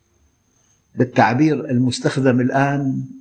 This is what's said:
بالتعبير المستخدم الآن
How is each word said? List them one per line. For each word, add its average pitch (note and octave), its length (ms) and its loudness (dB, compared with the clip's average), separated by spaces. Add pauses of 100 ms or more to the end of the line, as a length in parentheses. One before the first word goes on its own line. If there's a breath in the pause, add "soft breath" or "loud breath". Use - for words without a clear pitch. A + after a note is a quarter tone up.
(960)
بالتعبير A#2+ 760 0
المستخدم B2+ 720 0
الآن C3+ 640 -2 (160)